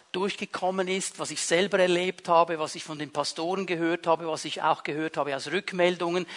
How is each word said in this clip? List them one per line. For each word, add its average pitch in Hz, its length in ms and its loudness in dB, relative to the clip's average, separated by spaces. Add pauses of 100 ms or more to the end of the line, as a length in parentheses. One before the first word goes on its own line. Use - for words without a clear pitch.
(120)
durchgekommen 190 760 -2
ist, 190 300 -4
was 147 120 -6
ich 156 120 -6
selber 190 380 2
erlebt 180 480 2
habe, 170 300 6
was 156 180 -4
ich 156 80 -10
von 151 140 -10
den 147 120 -8
Pastoren 170 560 -2
gehört 170 400 0
habe, 165 220 4
was 151 180 -4
ich - 160 -6
auch 156 220 2
gehört 156 340 -4
habe 139 180 0
aus 135 120 -8
Rückmeldungen, 180 800 0 (100)